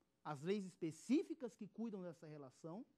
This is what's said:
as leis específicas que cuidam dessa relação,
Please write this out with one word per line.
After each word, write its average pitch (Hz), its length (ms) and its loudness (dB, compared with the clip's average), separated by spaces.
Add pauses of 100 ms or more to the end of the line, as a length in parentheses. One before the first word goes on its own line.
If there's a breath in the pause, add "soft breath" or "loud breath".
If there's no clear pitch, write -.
(240)
as 147 180 -2
leis 190 220 4
específicas 226 920 2
que 196 140 -8
cuidam 208 340 -4
dessa 170 240 -8
relação, 151 580 -8 (140)